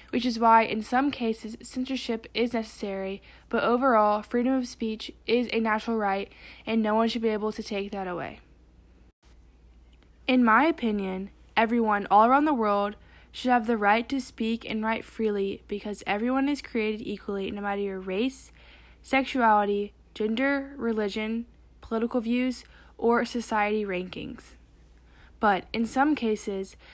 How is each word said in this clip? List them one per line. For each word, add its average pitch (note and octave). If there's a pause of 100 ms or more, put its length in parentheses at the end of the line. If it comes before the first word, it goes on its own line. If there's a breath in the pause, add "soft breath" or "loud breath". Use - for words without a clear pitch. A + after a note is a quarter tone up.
(100 loud breath)
which A#3
is A#3
why, A3+
in A3
some B3+
cases, A3+
censorship B3+
is A#3+
necessary, G3 (280 loud breath)
but -
overall, G#3+
freedom A#3+
of B3+
speech A3 (160)
is A#3
a A3+
natural A3
right, G3 (340 loud breath)
and A3+
no G#3+
one A3+
should A3+
be A3+
able G#3+
to G#3+
take G3+
that G3
away. E3 (1900)
In B3+
my A#3
opinion, G3+ (260)
everyone A3
all G#3+
around C#4
the D4+
world G#3 (380 soft breath)
should -
have A#3+
the A#3
right G#3+
to C4+
speak A3+
and G#3+
write A3
freely G#3
because G#3
everyone B3+
is C#4+
created G#3+
equally, G3
no G#3
matter G3+
your G3
race, G3 (500 loud breath)
sexuality, G#3 (200)
gender, C4+
religion, A3 (340)
political A#3
views, A#3+ (340 loud breath)
or A#3
society G#3+
rankings. - (840 soft breath)
But G3+
in A3+
some C#4
cases, G#3 (180 loud breath)